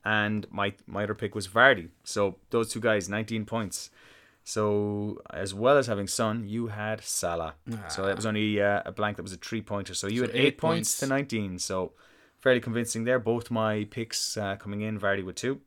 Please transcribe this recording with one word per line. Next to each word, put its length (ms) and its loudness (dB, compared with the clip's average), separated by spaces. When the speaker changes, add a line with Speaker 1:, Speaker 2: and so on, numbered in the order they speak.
Speaker 1:
And 480 0
my, 220 -2
my 180 -4
other 120 -2
pick 180 -6
was 140 -6
Vardy. 420 6
So 340 0
those 200 2
two 80 -6
guys, 300 2
nineteen 340 -4
points. 460 -6
So, 760 0
as 220 -6
well 220 6
as 100 4
having 200 -2
Son, 400 -2
you 200 -4
had 340 -6
Salah. 540 -4
So 160 -4
that 80 2
Speaker 2:
Ah. 20 0
Speaker 1:
was 120 -4
only, 340 2
uh, 240 4
a 60 -8
blank. 260 -2
That 60 -10
was 100 -10
a 40 -12
three-pointer. 580 -6
So 120 -4
you 140 0
Speaker 2:
So 60 2
Speaker 1:
had 80 -6
Speaker 2:
eight 100 4
Speaker 1:
eight 140 4
points 320 2
Speaker 2:
points. 80 -2
Speaker 1:
to 80 0
nineteen. 520 -2
So 340 -2
fairly 200 6
convincing 440 -2
there. 140 4
Both 300 0
my 400 2
picks, 480 -4
uh, 200 -2
coming 240 -6
in. 180 -4
Vardy 260 0
with 100 -8
two. 320 -2